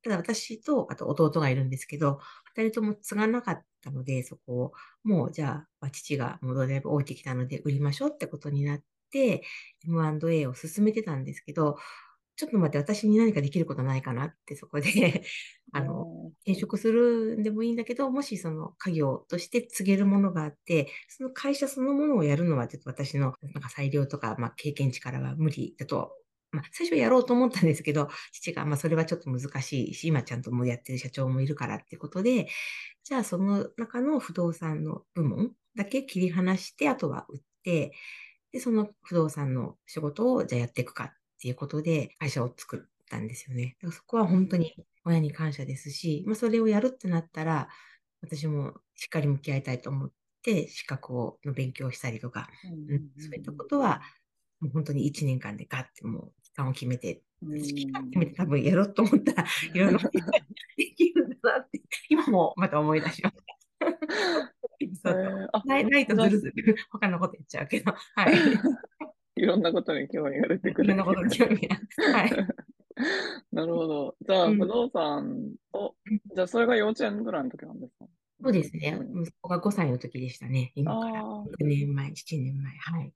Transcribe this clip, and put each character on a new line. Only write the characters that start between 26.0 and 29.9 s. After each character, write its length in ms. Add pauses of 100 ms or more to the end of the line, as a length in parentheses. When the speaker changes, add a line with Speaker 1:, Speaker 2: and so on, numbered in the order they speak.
Speaker 1:
ま 100
あ、 100
最 160
初 80
や 140
ろ 100
う 60
と 80
思 140
っ 40
た 100
ん 40
で 100
す 80
け 100
ど、 160 (220)
父 220
が、 120
ま 100
あ、 20
そ 120
れ 60
は 100
ち 80
ょ 40
っ 40
と 100
難 300
し 300